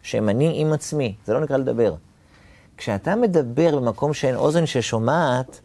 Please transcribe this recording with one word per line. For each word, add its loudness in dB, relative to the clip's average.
שהם -2
אני 2
עם 0
עצמי. -4
זה 0
לא 0
נקרא 0
לדבר. 0
כשאתה -2
מדבר 2
במקום 0
שאין -2
אוזן 2
ששומעת, 0